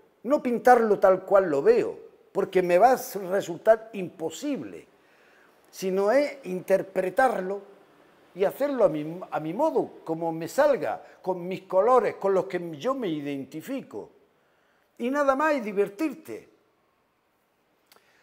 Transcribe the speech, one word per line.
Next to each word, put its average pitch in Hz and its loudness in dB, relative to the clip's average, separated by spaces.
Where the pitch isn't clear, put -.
no 294 0
pintarlo 233 4
tal 190 4
cual 190 4
lo 139 0
veo, 175 2
porque 185 0
me 175 4
va 240 8
a 254 0
resultar 202 0
imposible, 160 -8
sino 190 0
es 285 0
interpretarlo 185 0
y 180 0
hacerlo 254 0
a 185 6
mi, 156 -6
a 151 -6
mi 160 -6
modo, 247 -2
como 165 -4
me 165 -6
salga, 190 0
con 175 -6
mis 185 -8
colores, 202 2
con 196 0
los 185 2
que 170 -8
yo 233 -2
me 247 -4
identifico". 147 -8
Y 240 -4
nada 277 2
más, 302 0
y 269 -2
divertirte. 202 -4